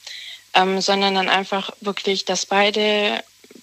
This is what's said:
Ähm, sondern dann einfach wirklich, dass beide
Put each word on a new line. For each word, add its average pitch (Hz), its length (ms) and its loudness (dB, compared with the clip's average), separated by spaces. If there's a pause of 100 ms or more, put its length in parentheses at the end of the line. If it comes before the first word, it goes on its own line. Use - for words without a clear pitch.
(540)
Ähm, 190 280 4
sondern 196 340 2
dann 185 140 2
einfach 190 500 -2
wirklich, 196 460 -4
dass 185 200 -2
beide 208 800 2 (400)